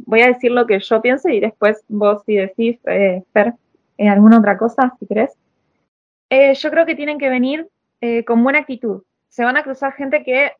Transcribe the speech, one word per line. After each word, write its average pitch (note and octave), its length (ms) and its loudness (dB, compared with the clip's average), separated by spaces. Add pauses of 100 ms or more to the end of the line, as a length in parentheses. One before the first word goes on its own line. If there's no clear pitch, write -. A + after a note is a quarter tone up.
voy A3 140 2
a B3 80 4
decir B3 240 0
lo B3 140 0
que G3+ 120 0
yo A3 240 -2
pienso C4 260 0
y A3+ 120 0
después G#3+ 380 -2 (100)
vos G#3 360 0
si G#3+ 120 -2
decís, A3+ 500 -4
eh, F#3+ 460 0
Fer, G#3+ 220 0 (440)
eh, G#3 100 2
alguna G#3 300 6
otra G3+ 180 2
cosa, A#3 440 -2
si G3+ 60 -14
querés. A3 240 -4 (1000)
Eh, C4+ 240 4
yo D4 160 -6
creo D#4+ 160 2
que D#4 80 -4
tienen D4 240 -8
que C#4 100 -4
venir, C4 380 -4 (340)
eh, A#3 240 -4
con A#3 200 2
buena C#4 160 0
actitud. A#3 420 -10 (260)
Se - 160 -8
van B3+ 120 -2
a D4+ 80 -2
cruzar C4+ 300 -8
gente C#4 280 -4
que, C4 380 -2